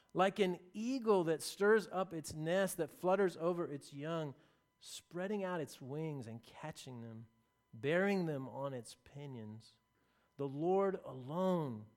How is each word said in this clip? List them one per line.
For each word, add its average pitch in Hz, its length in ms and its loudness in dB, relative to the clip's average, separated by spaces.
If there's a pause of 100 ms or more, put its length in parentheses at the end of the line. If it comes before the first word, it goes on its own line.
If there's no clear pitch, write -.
(140)
like 190 240 4
an 185 220 2 (120)
eagle 220 520 2
that 156 180 2
stirs 208 500 4
up 180 220 -2
its 160 200 -6
nest, 175 420 2
that 156 240 -4
flutters 185 400 4
over 170 260 0
its 139 260 -8
young, 147 420 -4 (460)
spreading 196 600 -6
out 180 180 -2
its - 200 -6
wings 143 480 -6
and 113 120 -10 (200)
catching 135 400 -10
them, 113 240 -12 (480)
bearing 175 540 2
them 135 220 -2
on 135 260 -6
its 120 200 -10 (180)
pinions. 117 600 -12 (640)
The 143 100 -2
Lord 185 580 2
alone 139 800 0 (140)